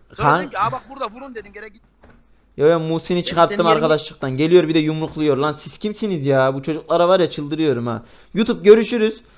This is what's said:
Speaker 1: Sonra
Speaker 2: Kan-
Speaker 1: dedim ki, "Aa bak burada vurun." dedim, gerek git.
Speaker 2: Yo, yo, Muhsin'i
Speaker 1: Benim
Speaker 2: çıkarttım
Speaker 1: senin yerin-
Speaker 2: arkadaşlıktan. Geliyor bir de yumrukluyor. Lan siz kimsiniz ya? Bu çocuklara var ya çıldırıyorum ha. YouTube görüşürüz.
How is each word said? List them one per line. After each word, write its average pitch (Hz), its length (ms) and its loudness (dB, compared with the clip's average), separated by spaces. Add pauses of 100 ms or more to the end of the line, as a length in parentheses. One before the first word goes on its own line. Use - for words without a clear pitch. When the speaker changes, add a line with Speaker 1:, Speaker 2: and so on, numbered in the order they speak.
(160)
Speaker 1:
Sonra 233 120 0
Speaker 2:
Kan- 156 100 2
Speaker 1:
dedim 185 120 -8
ki, 202 80 -10
"Aa 220 140 -2
bak 254 180 -12
burada 269 240 -10
vurun." 254 200 -18
dedim, 202 180 -18
gerek 214 220 -20
git. 226 80 -20 (760)
Speaker 2:
Yo, 139 120 0
yo, 170 120 2
Muhsin'i 160 360 -4
Speaker 1:
Benim 175 80 -2
Speaker 2:
çıkarttım 175 320 0
Speaker 1:
senin 170 120 0
yerin- 165 80 4
Speaker 2:
arkadaşlıktan. 151 600 -2
Geliyor 160 320 4
bir 160 60 -2
de 165 40 2
yumrukluyor. 156 580 -2
Lan 147 160 -2
siz - 260 -18
kimsiniz 208 480 -6
ya? 135 280 2
Bu 135 80 -8
çocuklara 165 460 0
var 185 120 4
ya 165 100 0
çıldırıyorum 147 560 -2
ha. 110 160 -6 (320)
YouTube 196 280 -2
görüşürüz. 214 580 4 (180)